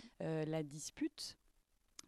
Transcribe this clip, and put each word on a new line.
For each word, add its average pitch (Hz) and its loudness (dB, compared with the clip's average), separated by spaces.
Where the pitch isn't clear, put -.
Euh, 160 4
la 160 2
dispute - -4